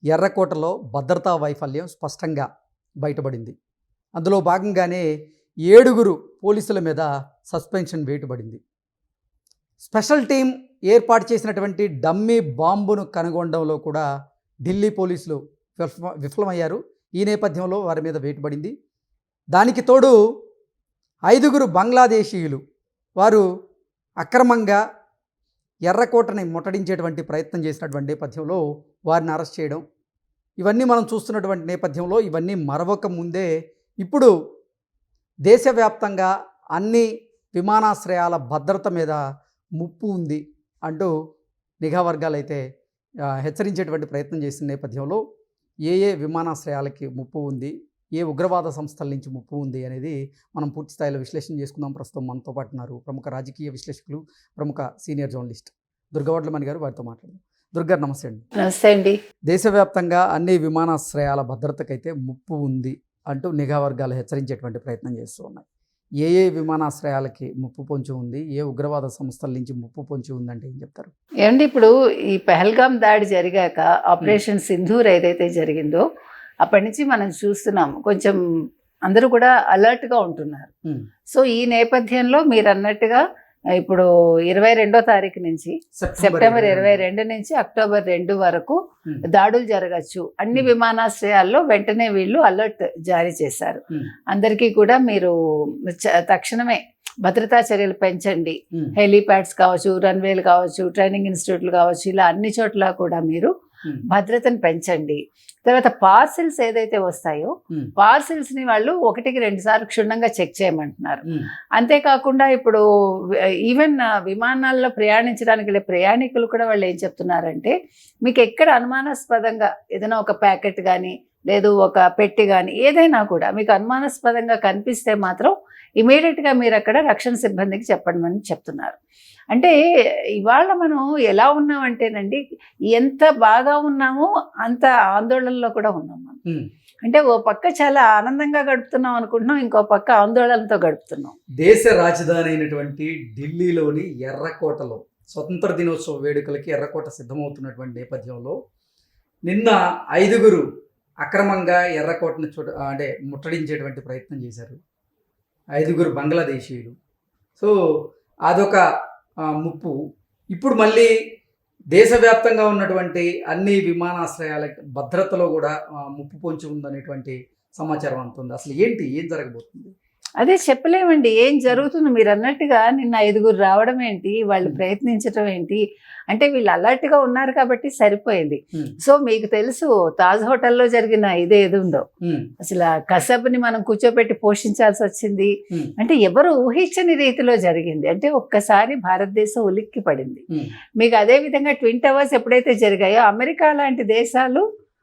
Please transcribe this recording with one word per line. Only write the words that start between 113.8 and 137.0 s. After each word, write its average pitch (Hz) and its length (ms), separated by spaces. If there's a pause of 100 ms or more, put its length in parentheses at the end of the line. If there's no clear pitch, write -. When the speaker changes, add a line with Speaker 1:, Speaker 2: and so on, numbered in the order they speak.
Speaker 2:
ఆ, 220 200
విమానాల్లో 254 720
ప్రయాణించడానికి 220 760
వెళ్ళే 202 140
ప్రయాణికులు 233 680
కూడా 226 180
వాళ్ళు 214 200
ఏం 180 100
చెప్తున్నారంటే, 175 920 (340)
మీకు 240 180
ఎక్కడ 233 280
అనుమానాస్పదంగా 240 1080 (160)
ఏదైనా 214 280
ఒక 214 120
ప్యాకెట్ 196 500
కానీ, 185 420 (220)
లేదు 202 220
ఒక 196 320
పెట్టి 196 460
కానీ, 185 300
ఏదైనా 285 480
కూడా 190 280
మీకు 214 200
అనుమానాస్పదంగా 233 840
కనిపిస్తే 220 580
మాత్రం 196 420 (400)
ఇమీడియట్‌గా 285 580
మీరు 233 220
అక్కడ 226 340
రక్షణ 240 240
సిబ్బందికి 196 580
చెప్పండి 175 360
అని 180 100
చెప్తున్నారు. - 560 (560)
అంటే, 311 420 (360)
ఇవాళ 233 460
మనం 302 440
ఎలా 226 340
ఉన్నామంటేనండి, 262 1080 (240)
ఎంత 262 480
బాగా 254 480
ఉన్నామో 285 800
అంత 240 280
ఆందోళనలో 240 840
కూడా 214 200
ఉన్నాం - 360
మనం. - 280
Speaker 1:
Hmm. 123 160 (340)